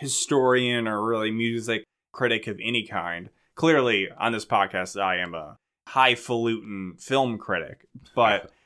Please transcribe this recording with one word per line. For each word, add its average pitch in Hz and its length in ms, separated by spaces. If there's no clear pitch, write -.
historian 127 840
or 104 160
really 110 280
music 113 540
critic 113 340
of 104 160
any 117 240
kind. 87 440
Clearly, 123 640
on 113 140
this 107 120
podcast, 98 560
I 92 160
am 87 180
a 76 220
highfalutin 113 920
film 131 400
critic. - 480
But 107 360